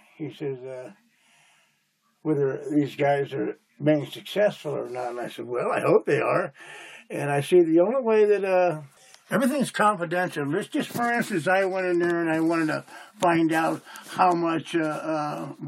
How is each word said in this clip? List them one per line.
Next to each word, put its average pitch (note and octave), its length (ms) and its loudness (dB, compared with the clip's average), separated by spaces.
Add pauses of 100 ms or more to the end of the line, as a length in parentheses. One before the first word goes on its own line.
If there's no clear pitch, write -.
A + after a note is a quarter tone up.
(160)
He C#3+ 160 -10
says, C3+ 300 -8
uh, C3 280 -12 (1300)
"whether C#3+ 480 -2
these D3 260 2
guys C#3+ 360 0
are B2+ 260 -6 (240)
being D3+ 240 2
successful - 720 -2
or A#2+ 120 -6
not." B2 220 -8
And A#2+ 100 -10
I A#2+ 80 -8
said, - 180 -12
"Well, B2 260 -4
I - 80 -2
hope D#3+ 260 4
they D3 140 2
are." D3 320 -2 (580)
And C#3+ 200 -4
I C#3+ 120 0
see F3+ 200 6
the D#3+ 180 4
only A#3+ 220 2
way A3 220 4
that, G3+ 200 2
uh, F3+ 360 2 (500)
everything's B3 400 0
confidential. F3 760 0
Let's E3 220 -2
just, - 200 -4
for A#3+ 240 -2
instance, G3+ 340 -2
I F#3+ 200 2
went F#3 200 -2
in F3+ 120 2
there E3+ 240 0
and E3 80 0
I D#3+ 100 0
wanted E3 280 0
to C#3+ 160 -4 (360)
find E3 320 4
out D#3+ 300 0 (260)
how F#3 240 4
much, E3 420 -2
uh, E3+ 60 2
uh, D3+ 720 -4 (160)